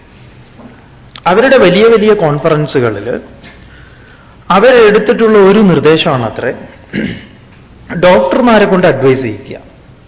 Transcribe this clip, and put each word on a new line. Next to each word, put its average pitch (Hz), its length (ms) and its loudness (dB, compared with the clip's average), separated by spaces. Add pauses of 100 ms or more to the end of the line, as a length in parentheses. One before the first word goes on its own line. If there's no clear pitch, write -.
(1300)
അവരുടെ 240 300 0
വലിയ 196 260 2
വലിയ 220 300 2
കോൺഫറൻസുകളിൽ 147 1080 -4 (1300)
അവരെടുത്തിട്ടുള്ള 220 880 2
ഒരു 202 220 4
നിർദ്ദേശമാണ് 151 720 0
അത്രേ, 117 220 -8 (1500)
ഡോക്ടർമാരെ 208 640 2
കൊണ്ട് 185 220 0
അഡ്വൈസ് 135 340 0
ചെയ്യിക്കുക. - 480 -12 (380)